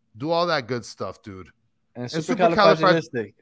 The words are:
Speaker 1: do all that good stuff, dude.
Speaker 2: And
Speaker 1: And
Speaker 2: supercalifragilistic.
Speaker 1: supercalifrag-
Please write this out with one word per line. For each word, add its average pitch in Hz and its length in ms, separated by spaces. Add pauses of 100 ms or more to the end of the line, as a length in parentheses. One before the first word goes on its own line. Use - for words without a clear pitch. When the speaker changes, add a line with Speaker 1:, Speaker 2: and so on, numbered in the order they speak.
(160)
Speaker 1:
do 139 160
all 170 140
that 151 200
good 120 180
stuff, - 380
dude. 95 280 (440)
Speaker 2:
And 123 180
Speaker 1:
And 160 120
Speaker 2:
supercalifragilistic. 170 920
Speaker 1:
supercalifrag- 107 280